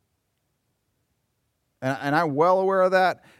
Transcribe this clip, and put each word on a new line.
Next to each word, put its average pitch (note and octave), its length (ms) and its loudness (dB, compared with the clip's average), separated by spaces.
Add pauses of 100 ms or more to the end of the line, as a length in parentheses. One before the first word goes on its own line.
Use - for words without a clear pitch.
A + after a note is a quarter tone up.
(1800)
And, C3 180 -4
and C#3+ 160 -4
I'm D#3+ 200 -2
well F3+ 240 2
aware F#3+ 240 0
of F#3 80 2
that. F#3 340 0 (140)